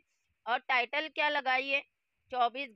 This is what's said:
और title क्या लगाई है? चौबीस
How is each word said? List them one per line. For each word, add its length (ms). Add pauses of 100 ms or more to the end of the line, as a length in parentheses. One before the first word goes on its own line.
(460)
और 120
title 500
क्या 200
लगाई 400
है? 120 (500)
चौबीस 460